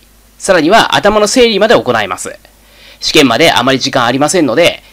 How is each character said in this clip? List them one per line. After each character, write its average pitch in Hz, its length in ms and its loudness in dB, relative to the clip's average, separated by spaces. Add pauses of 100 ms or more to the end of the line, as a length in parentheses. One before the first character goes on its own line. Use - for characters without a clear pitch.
(380)
さ 190 160 0
ら 170 60 2
に 156 100 0
は 214 260 2
頭 208 240 0
の 208 80 0
整 240 200 2
理 196 120 -2
ま 214 80 2
で 233 60 2
行 120 180 0 (100)
い 95 60 -6
ま 90 100 -8
す。 - 200 -14 (600)
試 - 120 -8
験 143 160 4
ま 113 100 0
で - 140 2
あ 110 100 0
ま 131 100 0
り 135 60 0
時 139 120 -6
間 131 140 -2
あ 120 80 0
り 131 60 -2
ま 196 100 0
せ 190 120 -2
ん 151 60 2
の 113 80 -2
で、 143 280 0 (100)